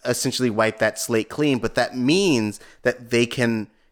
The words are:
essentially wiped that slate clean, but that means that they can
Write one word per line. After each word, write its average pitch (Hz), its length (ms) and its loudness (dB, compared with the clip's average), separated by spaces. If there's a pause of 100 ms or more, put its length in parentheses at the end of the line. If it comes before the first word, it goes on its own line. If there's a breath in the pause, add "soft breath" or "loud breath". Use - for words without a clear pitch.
essentially 123 440 0
wiped 110 300 0
that 110 180 0
slate 113 300 0
clean, 143 320 0
but 110 160 -4
that 127 220 -2
means 127 640 2 (220 loud breath)
that 120 260 -2
they 120 160 2
can 117 420 -2 (240)